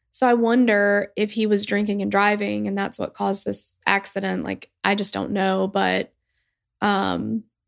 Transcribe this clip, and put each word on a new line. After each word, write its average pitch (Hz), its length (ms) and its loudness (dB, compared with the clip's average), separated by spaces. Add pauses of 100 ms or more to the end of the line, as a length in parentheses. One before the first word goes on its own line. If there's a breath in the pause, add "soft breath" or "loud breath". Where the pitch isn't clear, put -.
(120)
So - 160 2
I 240 60 6
wonder 226 840 4
if 208 160 -2
he 220 140 0
was 208 200 2
drinking 202 360 -2
and 202 100 -2
driving 208 560 0
and 196 100 -2
that's 196 220 -4
what - 140 -6
caused 196 300 -2
this - 320 -4 (100)
accident. 196 580 -2
Like, - 260 -8 (140)
I 196 120 2
just 202 180 -2
don't - 180 -6
know. 190 360 0
But, 190 460 -2 (680)
um, 202 640 -2 (240)